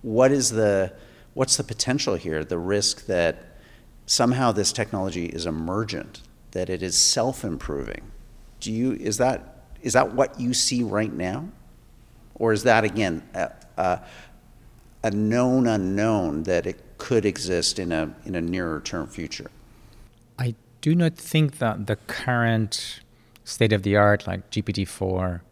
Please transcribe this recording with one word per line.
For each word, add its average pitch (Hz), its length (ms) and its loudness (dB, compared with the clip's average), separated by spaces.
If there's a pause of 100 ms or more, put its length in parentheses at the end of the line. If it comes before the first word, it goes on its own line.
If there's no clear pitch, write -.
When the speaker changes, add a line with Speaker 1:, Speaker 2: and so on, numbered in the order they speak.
Speaker 1:
What 127 320 4
is 127 180 2
the, 101 440 2 (400)
what's 131 240 0
the 143 60 -2
potential 127 500 -2
here, 80 280 -4
the 85 160 -4
risk 98 480 -2
that 85 520 0 (480)
somehow 123 460 2
this 98 200 0
technology 92 540 -4
is 82 180 -6
emergent, 87 800 -4 (300)
that 92 180 -4
it 90 120 -4
is 90 140 -2
self-improving? 76 1120 -2 (500)
Do 110 120 -6
you, 120 220 0
is - 240 -4
that, - 460 -2 (180)
is 117 100 -4
that 131 220 4
what 127 260 2
you 123 140 0
see 123 280 0
right 107 300 0
now? 98 360 -4 (840)
Or 113 180 2
is 104 120 2
that, 113 180 6
again, 98 400 0 (120)
a, 87 160 -2 (260)
a, 90 240 0 (1040)
a 110 80 2
known 120 560 2
unknown 98 760 0
that 90 220 0
it - 160 -8 (160)
could 113 260 0
exist 90 540 0
in 87 140 -4
a, 80 200 -2 (120)
in 92 100 -6
a 87 60 -2
nearer 85 400 -4
term 80 260 -8
future? - 460 -12 (840)
Speaker 2:
I 120 200 -2 (240)
do 160 160 4
not 165 180 2
think 156 440 0
that 107 280 -2
the 110 80 0
current 113 1040 -2 (440)
state - 280 2
of 101 100 2
the 101 120 2
art, 104 320 6
like 92 240 -6
G 107 120 -2
P - 100 -4
T 98 120 0
four 92 680 -2